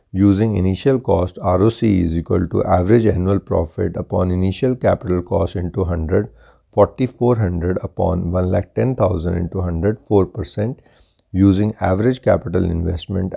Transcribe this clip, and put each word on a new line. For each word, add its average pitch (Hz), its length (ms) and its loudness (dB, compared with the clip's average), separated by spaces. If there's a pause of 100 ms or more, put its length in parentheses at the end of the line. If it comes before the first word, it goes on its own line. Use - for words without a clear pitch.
(120)
Using 101 440 4
initial 95 420 0
cost, 90 440 -2
R 92 200 2
O 110 80 6
C 107 320 2
is 82 140 0
equal 87 320 -2
to 98 160 -2
average 95 420 2
annual 95 320 0
profit 85 600 -4
upon 90 340 -2
initial 95 420 0
capital 101 480 -2
cost 87 360 -2
into 87 260 -4
hundred, 85 460 -2 (420)
forty-four 123 640 2
hundred 90 480 -2
upon 90 480 -2
one 90 180 0
lakh 90 260 -2
ten 123 200 0
thousand 87 400 0
into 87 240 -4
hundred, 90 400 -2
four 98 260 2
percent. - 560 -6 (520)
Using 98 480 4
average 101 400 0
capital 92 420 0
investment, 87 720 -4